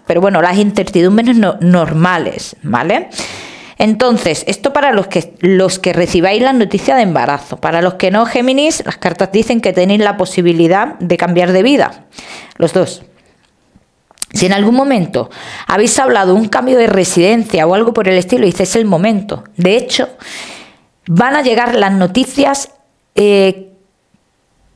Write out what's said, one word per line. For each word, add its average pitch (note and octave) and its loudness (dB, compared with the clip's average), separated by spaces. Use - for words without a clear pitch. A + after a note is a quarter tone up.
Pero E3+ 0
bueno, D#3+ 2
las F3+ 2
incertidumbres G#3 2
no-, G#3 2
normales, E3 0
¿vale? D#3+ -2
Entonces, G#3+ 0
esto C4+ -4
para C#4+ 2
los G3 0
que, - -4
los F#3 2
que F3+ -2
recibáis F3+ 0
la C4+ 2
noticia A#3 0
de B3 4
embarazo. C#3+ -2
Para D#3+ -2
los F3+ 0
que F#3 -2
no, G#3+ 0
Géminis, C4 0
las - -8
cartas F3+ -4
dicen A3+ 0
que G3 0
tenéis F#3+ 2
la G#3 0
posibilidad F3+ 0
de F3 -2
cambiar F3 0
de F#3 2
vida, C4 0
los - -2
dos. F3 -2
Si - 0
en F3+ 2
algún G#3 2
momento A#3 0
habéis G#3 0
hablado G#3+ 2
un A3 0
cambio B3+ 0
de A#3 4
residencia F#3+ 0
o F3+ 2
algo A3+ 0
por G#3+ -2
el F#3 2
estilo, G#3+ 0
dice, F#3 0
"Es F3+ -2
el A3+ 0
momento". G3 -2
De F3+ 2
hecho, - -2
van A#3 2
a D4+ 0
llegar A#3+ 0
las G3 0
noticias, B3+ 0
eh, G3 2